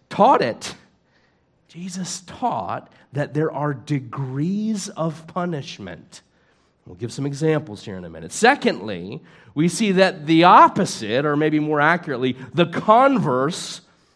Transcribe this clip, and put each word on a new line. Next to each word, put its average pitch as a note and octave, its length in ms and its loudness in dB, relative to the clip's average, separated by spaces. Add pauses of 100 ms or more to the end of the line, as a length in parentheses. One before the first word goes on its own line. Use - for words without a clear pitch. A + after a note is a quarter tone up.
taught A3 340 4
it. - 320 -8 (920)
Jesus F3+ 600 -10
taught A#2+ 640 -6 (200)
that C3+ 200 -4
there D3+ 180 0
are D3 220 -2
degrees D3+ 1160 -4
of D#3+ 360 -6
punishment. C#3 960 -10 (640)
We'll F2+ 120 -20
give A2+ 140 -8
some C#3 140 -8
examples C#3+ 580 -2
here G2 140 -12
in F2 80 -12
a E2 60 -14
minute. E2 200 -14
Secondly, A2+ 920 -2 (320)
we E3 140 2
see G3 240 0
that F3+ 340 2
the E3 160 6
opposite, F3 800 6
or D3 100 0
maybe D3+ 220 2
more D3+ 240 0
accurately, C#3+ 560 0 (160)
the E3 140 2
converse, F3+ 1120 2 (340)